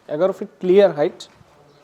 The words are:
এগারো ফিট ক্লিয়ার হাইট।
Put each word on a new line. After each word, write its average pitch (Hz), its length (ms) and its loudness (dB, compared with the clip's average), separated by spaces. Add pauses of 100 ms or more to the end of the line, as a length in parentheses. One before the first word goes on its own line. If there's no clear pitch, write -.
এগারো 180 260 -4
ফিট 196 140 -14 (120)
ক্লিয়ার 185 360 2
হাইট। 151 320 -6 (560)